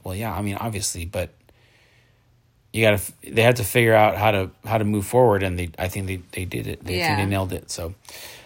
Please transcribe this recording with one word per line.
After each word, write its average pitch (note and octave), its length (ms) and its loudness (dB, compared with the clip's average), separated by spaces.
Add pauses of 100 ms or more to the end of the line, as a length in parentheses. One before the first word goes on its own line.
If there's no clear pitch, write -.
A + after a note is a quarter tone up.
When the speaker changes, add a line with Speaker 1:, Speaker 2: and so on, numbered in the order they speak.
Speaker 1:
"Well, F#2 100 -8
yeah, A2 180 -6
I F#2+ 80 -6
mean, G2+ 140 -4
obviously, G2 500 -6
but F2 260 -6 (1400)
you A2 100 -2
gotta G#2+ 140 6
f-, - 160 -6 (160)
they A2 140 0
had A#2 160 6
to G#2+ 60 -2
figure A#2 300 4
out G#2+ 220 6
how G#2 160 2
to, F#2+ 200 -2 (140)
how A2 120 -2
to G#2+ 80 0
move G#2 200 0
forward," A2 380 4
and F2+ 160 -2
they, F2 180 -4
I F#2 120 -4
think F#2+ 180 -6
they, F#2 140 -6 (100)
they F#2 140 -8
did A2 220 -8
it. - 160 -10
They, - 200 -4
I E3 40 0
think D3+ 120 0
Speaker 2:
Yeah. - 60 0
Speaker 1:
they - 40 0
nailed F#2+ 240 -2
it. - 180 -10
So, F2 220 -8 (520)